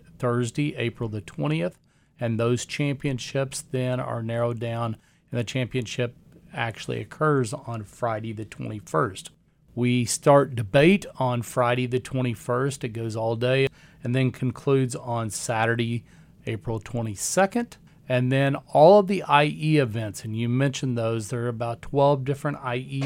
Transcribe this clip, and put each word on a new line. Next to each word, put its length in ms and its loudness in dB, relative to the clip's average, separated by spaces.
Thursday, 580 -2
April 320 -4
the 140 -8
twentieth, 580 -4
and 200 -2
those 260 0
championships 960 -4
then 380 -2
are 240 -6
narrowed 360 -2
down, 380 -4
and 80 -4
the 40 0
championship 720 -4
actually 480 -6
occurs 540 0
on 300 -10
Friday 500 -6
the 100 -8
twenty-first. 840 -6
We 280 2
start 520 4
debate 500 4
on 240 0
Friday 440 0
the 140 -2
twenty-first. 840 -4
It 60 -4
goes 260 -6
all 200 -2
day 320 2
and 120 -2
then 160 2
concludes 640 0
on 340 -4
Saturday, 760 0
April 320 -6
twenty-second. 960 -2
And 220 2
then 240 2
all 260 10
of 80 2
the 160 -2
I 220 4
E 320 2
events, 480 -2
and 100 -6
you 140 -2
mentioned 480 0
those, 320 -2
there 140 -4
are 60 -2
about 340 -6
twelve 420 2
different 360 -4
I 160 -4
E 280 -6